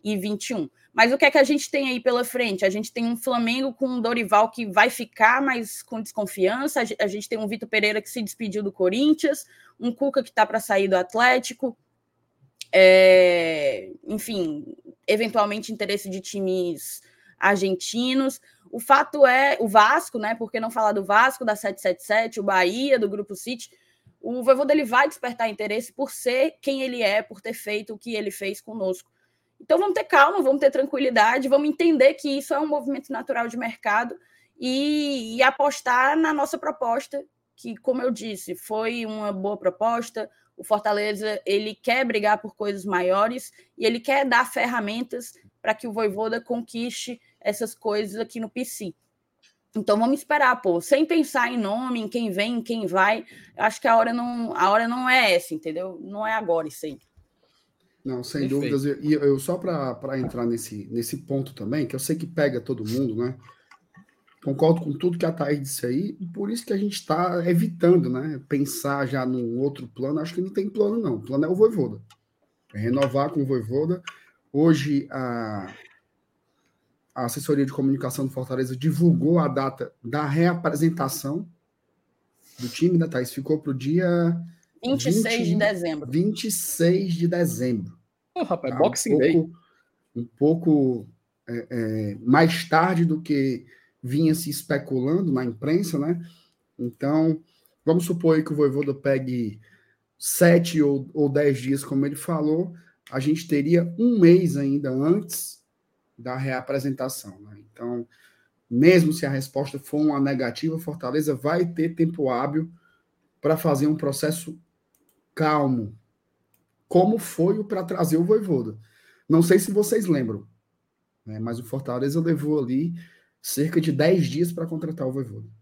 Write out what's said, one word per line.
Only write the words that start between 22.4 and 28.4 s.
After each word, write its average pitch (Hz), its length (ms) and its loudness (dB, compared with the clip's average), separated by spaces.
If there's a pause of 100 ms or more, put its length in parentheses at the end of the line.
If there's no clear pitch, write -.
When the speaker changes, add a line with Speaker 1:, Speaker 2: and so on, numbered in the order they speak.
Speaker 1:
o - 20 -4
Bahia, 202 560 2
do 208 80 0
Grupo 202 260 -6
City? 233 360 -10 (500)
O 240 240 -6
Vojvoda, 269 300 6
ele 294 100 4
vai 254 240 4
despertar 233 400 -4
interesse 214 460 -6
por 269 180 -6
ser 262 500 0
quem 269 200 -2
ele 247 200 -4
é, 214 220 2
por 214 160 -16
ter 220 140 -10
feito 214 400 -8
o 208 40 -14
que 233 160 -12
ele 208 160 -4
fez 196 300 -8